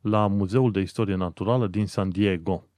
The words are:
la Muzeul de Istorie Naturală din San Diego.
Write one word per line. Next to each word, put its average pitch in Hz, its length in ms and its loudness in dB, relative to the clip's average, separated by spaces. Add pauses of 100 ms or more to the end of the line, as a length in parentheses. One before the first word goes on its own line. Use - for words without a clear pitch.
la 107 260 2
Muzeul 101 440 2
de 98 80 0
Istorie 98 360 -2
Naturală 95 520 -2
din 98 200 -2
San 98 220 -2
Diego. 92 540 0 (140)